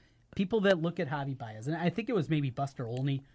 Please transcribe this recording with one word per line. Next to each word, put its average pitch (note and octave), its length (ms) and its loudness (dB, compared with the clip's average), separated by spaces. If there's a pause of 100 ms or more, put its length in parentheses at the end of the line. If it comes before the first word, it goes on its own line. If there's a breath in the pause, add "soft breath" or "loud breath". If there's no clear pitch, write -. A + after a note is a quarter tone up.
(360)
people G3+ 260 2
that F#3+ 180 6
look E3+ 200 -2
at D#3 100 -2
Javi C#3 260 -2
Baez. A2 300 -10
And D#3 100 -2
I E3+ 140 2
think A3 200 -4
it C4 40 0
was D3+ 160 2
maybe C#3+ 220 2
Buster C3+ 360 -6
Olney C3+ 360 -2 (120)